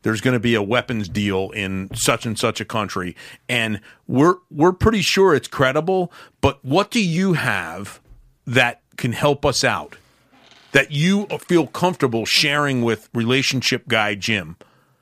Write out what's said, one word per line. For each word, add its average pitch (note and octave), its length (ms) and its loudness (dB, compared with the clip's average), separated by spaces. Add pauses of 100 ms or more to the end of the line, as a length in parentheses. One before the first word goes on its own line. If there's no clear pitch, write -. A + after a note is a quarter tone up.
there's A2 180 -2
gonna B2+ 180 2
be A#2 160 2
a G2+ 80 2
weapons A2 460 -2
deal G2 400 -2
in F#2+ 440 -6
such A#2 320 -2
and A2 140 -6
such A2+ 220 -2
a G#2 40 -10
country. G2 520 -6 (320)
And A2+ 320 -2 (260)
we're, D#3+ 280 4 (140)
we're E3 220 2
pretty G#3+ 300 2
sure F#3+ 340 4
it's - 140 -2
credible, D#3+ 640 0 (260)
but C3+ 240 0
what D#3+ 280 0
do A#3 120 0
you F3+ 300 2
have G2+ 680 -4 (480)
that A#2+ 340 2 (140)
can B2 160 -4
help D3 340 0
us C#3 200 0
out, G2 320 -4 (720)
that C#3 200 2
you F#3 340 2 (140)
feel D#3+ 280 2
comfortable B2+ 580 -2
sharing C#3+ 560 0
with A#2 320 -2
relationship A#2+ 760 0
guy G#2+ 260 0
Jim, F#2 400 -4 (460)